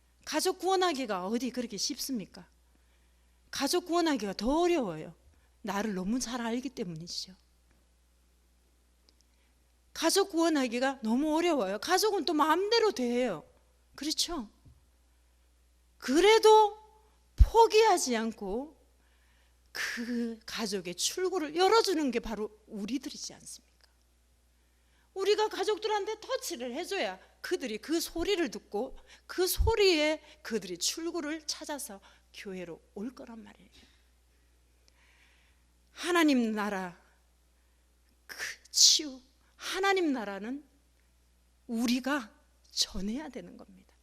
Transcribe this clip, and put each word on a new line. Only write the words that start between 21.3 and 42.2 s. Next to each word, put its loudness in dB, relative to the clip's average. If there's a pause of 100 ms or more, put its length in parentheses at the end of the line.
열어주는 4
게 -2
바로 -6 (160)
우리들이지 -8
않습니까? -20 (1500)
우리가 4
가족들한테 -2
터치를 -6
해줘야 -4 (220)
그들이 -6
그 -2
소리를 -2
듣고 -8 (300)
그 -2
소리에 2 (200)
그들이 -6
출구를 -6
찾아서 -10 (340)
교회로 -12 (140)
올 -10
거란 -18
말이에요. -20 (2250)
하나님 2
나라, -4 (1300)
그 -16 (340)
치유, 4 (340)
하나님 0
나라는 -8 (1040)
우리가 -2 (400)